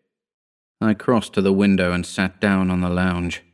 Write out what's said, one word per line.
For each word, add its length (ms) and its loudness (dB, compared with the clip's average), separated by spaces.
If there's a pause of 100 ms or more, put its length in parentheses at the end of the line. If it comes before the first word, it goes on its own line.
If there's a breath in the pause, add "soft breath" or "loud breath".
(800)
I 140 2
crossed 400 0
to 80 -2
the 100 2
window 400 2
and 140 -2
sat 340 -6
down 300 0
on 100 -2
the 80 -2
lounge. 540 -2 (120)